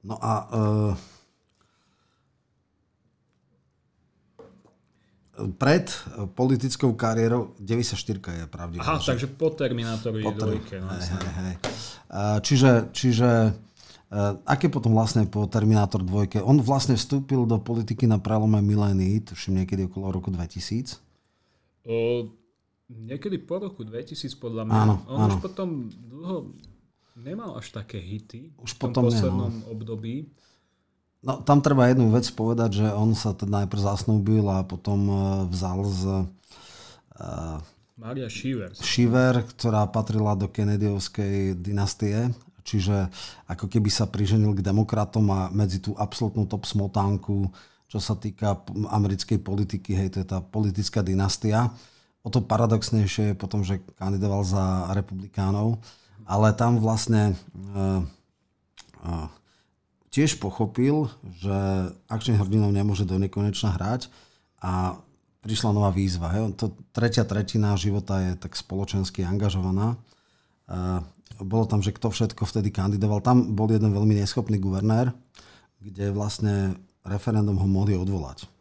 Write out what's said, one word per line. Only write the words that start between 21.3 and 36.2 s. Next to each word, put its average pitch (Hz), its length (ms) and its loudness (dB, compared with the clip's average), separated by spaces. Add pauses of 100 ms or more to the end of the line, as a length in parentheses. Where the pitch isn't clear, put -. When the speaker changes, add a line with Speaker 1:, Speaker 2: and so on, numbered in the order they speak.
Speaker 2:
O, 117 480 -2 (560)
niekedy 127 500 -10
po 170 220 -6
roku 190 240 -12
dvetisíc 123 500 -12
podľa 113 300 -8
mňa. 110 140 0
Speaker 1:
Áno, 107 180 4 (100)
Speaker 2:
On 131 140 -6
Speaker 1:
áno. 107 160 4
Speaker 2:
už - 80 -4
potom 185 240 -6 (240)
dlho 143 640 -12 (640)
nemal 170 380 -12
až - 180 -14
také 113 240 -12
hity 113 600 -14
Speaker 1:
Už 117 140 -12
Speaker 2:
v - 60 -12
tom 131 120 -4
Speaker 1:
potom 123 140 2
nie, 120 60 6
no. - 40 4
Speaker 2:
poslednom 98 400 0 (140)
období. 113 480 -8 (1080)
Speaker 1:
No, 131 160 -4
tam 143 180 6
treba 139 300 6
jednu 123 200 6
vec 120 220 4
povedať, 113 460 0
že 107 120 2
on 107 240 2
sa 110 220 0
teda 98 240 -6
najprv 101 260 -2
zasnúbil 104 600 2
a 95 160 2
potom, 92 380 -2
e, 101 140 2 (340)
vzal 90 360 -2
z, 95 180 -2 (1120)